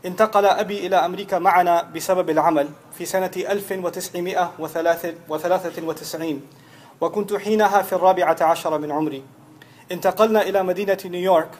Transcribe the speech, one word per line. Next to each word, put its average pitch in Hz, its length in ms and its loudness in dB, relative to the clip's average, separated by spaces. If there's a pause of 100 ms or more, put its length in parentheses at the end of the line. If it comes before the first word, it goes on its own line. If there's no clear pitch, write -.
انتقل 202 400 2
أبي 196 420 0
إلى 185 80 2
أمريكا 180 440 0
معنا 175 420 4 (140)
بسبب 175 340 0
العمل 151 400 2 (240)
في 180 120 -10
سنة 185 320 -2
ألف 196 340 -4
وتسعمائة 180 800 -4 (800)
وثلاثة 170 580 -2
وتسعين، 156 540 -6 (600)
وكنت 202 320 -2
حينها 202 480 2
في 190 120 -4
الرابعة 180 480 4
عشر 160 360 2
من 151 140 -6
عمري. 147 320 -4 (680)
انتقلنا 202 500 2
إلى 190 220 2
مدينة 190 420 0
نيويورك 175 440 2 (100)